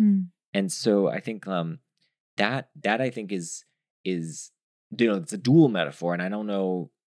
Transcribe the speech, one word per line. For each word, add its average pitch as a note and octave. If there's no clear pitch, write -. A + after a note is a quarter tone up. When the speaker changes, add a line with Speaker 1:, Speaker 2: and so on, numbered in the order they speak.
Speaker 1:
Mm. G3
Speaker 2:
And -
so G2+
I G2
think, A2
um, E2+
that, A#2+
that A2
I C3
think G#2+
is, F2
is, F2
you A#2
know, G#2
it's E2+
a G2+
dual C#3
metaphor, E2+
and F2
I F#2
don't G#2
know, F#2+